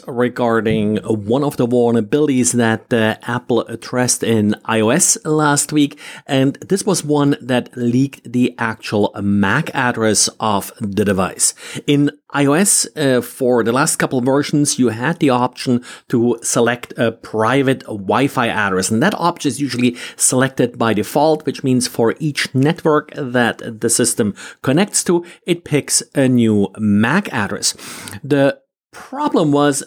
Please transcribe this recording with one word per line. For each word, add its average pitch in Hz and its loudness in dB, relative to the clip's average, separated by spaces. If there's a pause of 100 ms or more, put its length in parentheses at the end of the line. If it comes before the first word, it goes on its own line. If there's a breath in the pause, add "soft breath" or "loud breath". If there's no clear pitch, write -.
regarding 113 0
one 113 0
of 143 -2
the 123 2
vulnerabilities 123 2
that, 113 0
uh, 110 0
Apple 120 -2
addressed 123 -4
in 107 2
I 113 0
O 107 2
S - 2
last 151 0
week. 143 0 (260 loud breath)
And 135 2
this 190 -2
was 185 0
one 143 2
that 123 -2
leaked 127 -2
the 123 0
actual 110 -2
mac 101 0
address 113 0 (100)
of 104 -2
the 101 -2
device. 92 0 (320 loud breath)
In 143 2 (180)
I 143 0
O 139 2
S, 196 2
uh, 135 2
for 123 0
the 117 0
last 139 0
couple 139 0
of 120 -2
versions, 143 0
you 127 4
had 120 -2
the 143 2
option 123 0 (240 loud breath)
to 117 0
select 120 -2
a 113 0
private 127 0
Wi-Fi 110 -2
address. 95 0
And 113 2
that 202 2
option 170 -2
is 120 -6
usually 123 0 (180 loud breath)
selected 131 0
by 117 2
default, 151 0
which 135 -6
means 127 0
for 117 0
each - -4
network 151 0
that 120 -4
the 117 0
system 113 0 (280 loud breath)
connects 175 0
to, 175 0 (200 loud breath)
it 170 -2
picks - -2 (140)
a 135 4
new 110 4
mac 110 2
address. 120 -2 (800 loud breath)
The 139 2 (320)
problem 262 -2
was 143 2